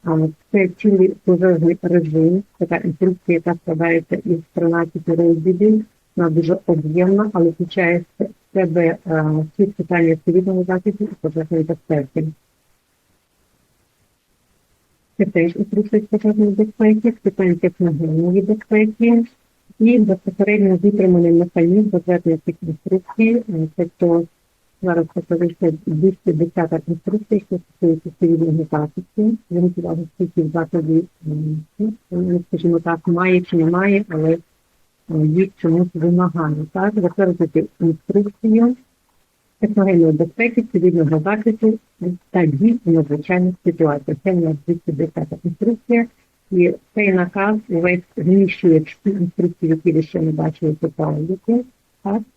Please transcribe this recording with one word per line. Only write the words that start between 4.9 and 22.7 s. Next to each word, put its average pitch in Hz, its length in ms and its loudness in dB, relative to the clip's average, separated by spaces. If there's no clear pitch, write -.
розділів. 175 720 2
Вона 170 140 0
дуже 160 360 0
об'ємна, 180 640 0
але 170 180 2
включає 170 540 -2
в 202 80 -4
себе, 170 440 0
е, 160 180 -2
всі 202 140 2
питання 170 580 0
цивільного 185 400 0
захисту 185 400 -4
і 208 160 -10
пожежної 160 440 -4
безпеки. 160 640 -4
Це 202 80 -2
теж 170 320 -2
інструкція 214 460 -2
з - 20 -10
пожежної 214 460 0
безпеки, 214 600 2
з 226 120 -12
питань 185 340 0
техногенної 170 840 0
безпеки. 214 840 0
І 233 160 4
безпосередньо 196 760 2
витриманий 180 560 4
механізм 175 580 2
затвердження 175 560 0
цих 170 160 -4
інструкцій, 208 840 -2